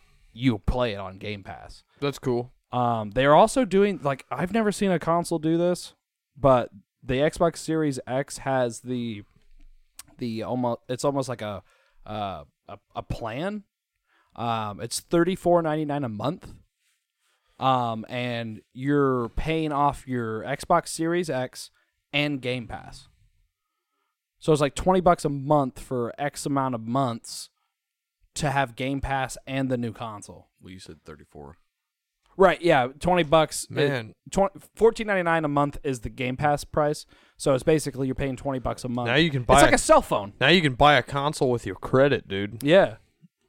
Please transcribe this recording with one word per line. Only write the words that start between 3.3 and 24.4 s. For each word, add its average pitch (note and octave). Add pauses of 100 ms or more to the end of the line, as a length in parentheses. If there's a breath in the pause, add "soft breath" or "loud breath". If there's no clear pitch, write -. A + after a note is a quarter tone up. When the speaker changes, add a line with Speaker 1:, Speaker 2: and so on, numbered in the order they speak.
Speaker 1:
also G#3
doing, G3
like, C#3
I've D#3+
never G#3+
seen G3
a E3+
console E3
do D#3+
this, F3 (420)
but B2+ (320)
the B2+
Xbox D#3+
Series D#3
X C3
has B2+
the, A#2+ (960)
the A2+
almo-, A#2+
it's B2+
almost C#3
like A#2
a, G#2 (420)
uh, G2 (240)
a, G2+ (160)
a G#2
plan. D#3+ (680)
Um, A2
it's -
thirty-four F3
ninety-nine D3+
a B2
month. A2+ (1080)
Um, A#2+
and A#2 (140)
you're C3
paying D#3
off C#3+
your A2+
Xbox C#3+
Series E3
X C3 (420)
and C#3+
Game B2
Pass. - (1300)
So -